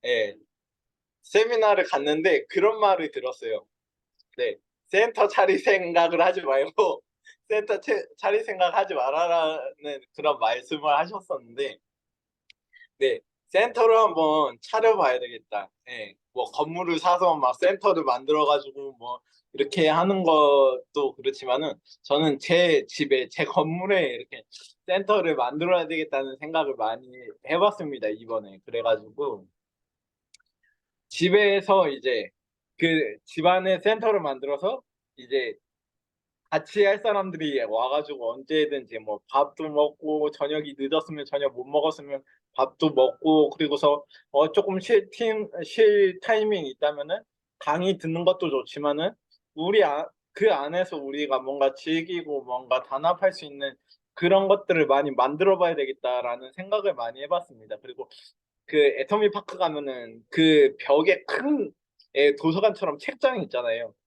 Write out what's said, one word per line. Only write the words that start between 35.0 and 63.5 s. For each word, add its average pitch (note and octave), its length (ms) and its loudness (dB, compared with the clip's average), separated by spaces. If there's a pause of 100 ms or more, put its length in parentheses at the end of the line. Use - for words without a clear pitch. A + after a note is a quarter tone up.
이제 B2 380 -4 (960)
같이 D#3+ 340 0
할 G3 140 4
사람들이 F3+ 640 -2
와가지고 B2+ 720 -4
언제든지 C#3 680 -4
뭐 G#2+ 200 -8 (100)
밥도 C#3+ 400 -2
먹고 D3+ 600 0
저녁이 D3 480 -6
늦었으면 D3+ 480 -4
저녁 C#3+ 280 -2
못 B2+ 100 -10
먹었으면 C#3+ 580 -2 (320)
밥도 C3+ 400 0
먹고 D3+ 560 4
그리고서, D3 540 0 (260)
어, D#3 220 2
조금 G3 280 0
쉴 A3 300 2
팀, A3 380 -4 (160)
쉴 G3+ 560 4
타이밍 G#3+ 460 0
있다면은 D3 540 -4 (380)
강의 F3+ 400 -2
듣는 E3 260 -4
것도 F3+ 260 2
좋지만은 D3 600 -2 (420)
우리 F#3+ 300 2
아-, D3+ 240 -2 (240)
그 G#3 200 2
안에서 E3 460 -2
우리가 C#3 420 -4
뭔가 C3+ 340 0
즐기고 D#3+ 720 -6
뭔가 B2+ 400 -4
단합할 E3 480 0
수 - 120 -16
있는 C#3 300 -10 (400)
그런 F#3+ 340 2
것들을 F#3 380 2
많이 C#3 240 2
만들어 D3+ 480 2
봐야 E3+ 160 2
되겠다라는 C3 800 -6
생각을 G3 420 -4
많이 A#2+ 280 -10
해봤습니다. C3+ 600 -8
그리고 B2+ 260 -16 (580)
그 D#3 100 -2 (220)
애터미 G#3 320 0
파크 G#3 280 -10
가면은 C3 720 -6
그 D3+ 500 4
벽에 D#3+ 440 2
큰, C#4 480 -2 (420)
예, C#3+ 220 4
도서관처럼 F3 600 -2
책장이 B3+ 460 -2
있잖아요. A#2 500 -6 (120)